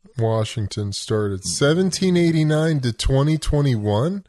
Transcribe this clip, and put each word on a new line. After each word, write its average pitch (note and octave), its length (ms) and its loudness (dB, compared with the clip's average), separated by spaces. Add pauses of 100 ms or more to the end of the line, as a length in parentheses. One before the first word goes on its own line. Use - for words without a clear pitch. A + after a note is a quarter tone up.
(180)
Washington A2 760 -2
started. G2+ 520 -2
Seventeen F3 720 2
eighty-nine D#3+ 640 2
to B2+ 120 -2
twenty C#3 460 0
twenty-one? C#3 920 0